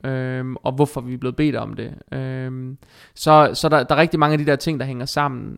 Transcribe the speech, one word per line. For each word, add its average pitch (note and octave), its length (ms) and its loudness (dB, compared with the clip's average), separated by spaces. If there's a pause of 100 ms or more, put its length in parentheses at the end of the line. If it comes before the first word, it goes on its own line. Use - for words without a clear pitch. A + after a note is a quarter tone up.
øhm, B2+ 500 -6
og - 160 -4
hvorfor C#3 300 0
vi B2 120 -8
er B2 40 -8
blevet B2+ 180 -6
bedt D3+ 200 0
om A2 180 -8
det. A2 200 -10 (260)
Øhm, C3 580 -8 (380)
så, D3+ 380 6
så - 160 0
der, D3 140 4
der C#3+ 120 0
er C#3 40 4
rigtig E3 200 2
mange D3+ 140 4
af D3+ 40 4
de D3 80 -2
der C#3+ 100 4
ting, D3 240 -2
der C3+ 60 -6
hænger B2 200 -8
sammen. C3 520 -4